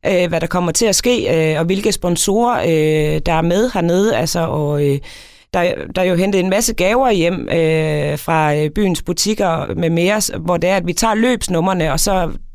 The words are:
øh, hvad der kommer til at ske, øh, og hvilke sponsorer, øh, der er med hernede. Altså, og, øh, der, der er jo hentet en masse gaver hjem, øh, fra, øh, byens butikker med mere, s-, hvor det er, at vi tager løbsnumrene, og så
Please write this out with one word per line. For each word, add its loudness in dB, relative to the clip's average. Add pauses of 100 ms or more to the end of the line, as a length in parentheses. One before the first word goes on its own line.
øh, 2
hvad -2
der -4
kommer 0
til 0
at 2
ske, 0
øh, -2
og 0
hvilke 0
sponsorer, 0 (560)
øh, -2
der 2
er 2
med 2
hernede. 2
Altså, -2
og, 0
øh, 2 (540)
der, 0 (240)
der 0
er 2
jo 2
hentet 2
en 0
masse 0
gaver 2
hjem, 0
øh, 0
fra, 0
øh, 0
byens 0
butikker -2
med 0
mere, 2
s-, -4
hvor -2
det 0
er, 2
at -2
vi -2
tager 0
løbsnumrene, 0
og 0
så 0 (260)